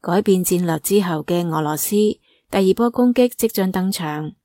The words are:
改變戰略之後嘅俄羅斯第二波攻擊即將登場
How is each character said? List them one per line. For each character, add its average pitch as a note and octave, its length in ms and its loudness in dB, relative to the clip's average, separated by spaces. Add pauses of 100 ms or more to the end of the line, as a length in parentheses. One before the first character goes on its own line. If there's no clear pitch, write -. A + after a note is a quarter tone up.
改 F3+ 200 0
變 F#3 220 2
戰 F3+ 220 0
略 D#3+ 140 -2
之 G3+ 220 2
後 E3 220 -4
嘅 F3 240 -2
俄 D#3 140 -2
羅 D3+ 160 -4
斯 - 140 -6 (600)
第 F#3+ 180 2
二 F#3+ 60 4
波 A#3+ 140 0
攻 B3 240 2
擊 B3 240 2
即 A3+ 100 0
將 F#3+ 240 -2
登 F#3 180 -2
場 D3+ 440 -6 (120)